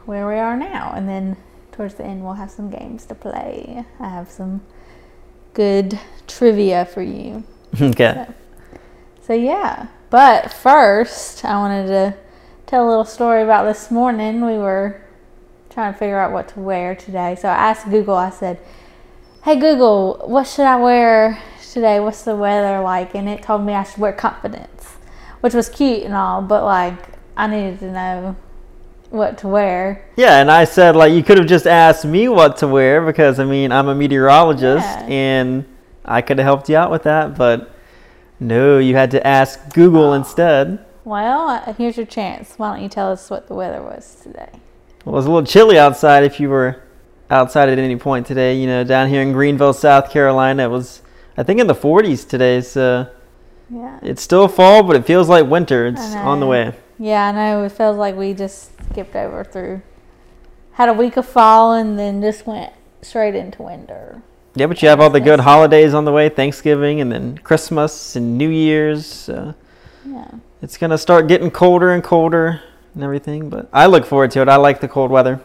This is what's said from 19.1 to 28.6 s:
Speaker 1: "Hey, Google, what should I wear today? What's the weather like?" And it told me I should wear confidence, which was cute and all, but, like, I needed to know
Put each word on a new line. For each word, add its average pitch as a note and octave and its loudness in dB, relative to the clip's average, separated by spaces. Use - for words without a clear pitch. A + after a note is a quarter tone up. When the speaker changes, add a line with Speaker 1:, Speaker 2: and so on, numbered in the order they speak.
Speaker 1:
"Hey, D4+ 0
Google, B3 2
what C4 -2
should - -2
I C4 2
wear A#3 2
today? A3 0
What's G#3+ -6
the A3 -6
weather G3+ -2
like?" F#3 -6
And G3+ -8
it G#3 -12
told G#3 -4
me G#3 -6
I G3 -4
should - -16
wear G3+ -2
confidence, - -10
which A#3+ -2
was A#3 -2
cute B3 -4
and G3+ -10
all, F#3+ -4
but, G3+ -2
like, F3+ -2
I G#3+ -4
needed G3+ -6
to F#3+ -12
know F#3 -8